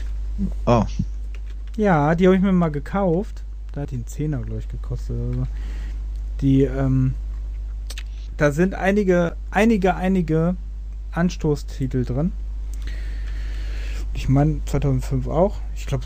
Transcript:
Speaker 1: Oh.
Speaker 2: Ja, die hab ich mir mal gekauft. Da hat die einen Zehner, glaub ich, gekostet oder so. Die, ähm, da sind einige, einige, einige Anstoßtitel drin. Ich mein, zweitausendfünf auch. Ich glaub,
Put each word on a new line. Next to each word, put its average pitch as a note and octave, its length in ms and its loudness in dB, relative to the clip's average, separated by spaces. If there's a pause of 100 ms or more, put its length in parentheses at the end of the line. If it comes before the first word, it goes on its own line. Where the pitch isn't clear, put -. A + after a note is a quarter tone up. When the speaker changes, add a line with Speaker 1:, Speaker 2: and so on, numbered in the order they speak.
(680)
Speaker 1:
Oh. A#2 180 6 (920)
Speaker 2:
Ja, E3 380 4
die F3+ 120 6
hab F#3 80 8
ich F#3+ 60 4
mir G3 120 4
mal F3 180 4
gekauft. F3 720 0 (300)
Da C#3+ 100 -6
hat C#3+ 80 -6
die C3 60 -4
einen A#2 100 -4
Zehner, C#3+ 360 -2
glaub A2 160 -4
ich, A2+ 100 -6
gekostet - 480 -6
oder A#2+ 220 -2
so. C3 80 -2 (920)
Die, C3+ 240 6
ähm, C3 500 2 (1200)
da D3 140 4
sind F3+ 240 2
einige, F#3 600 2 (140)
einige, G3 440 4
einige F3+ 640 2 (560)
Anstoßtitel D3 920 0
drin. C#3 280 0 (1800)
Ich - 140 -2
mein, C#3+ 380 4
zweitausendfünf C3+ 640 0
auch. E3 280 2 (180)
Ich - 120 -6
glaub, C3 200 -2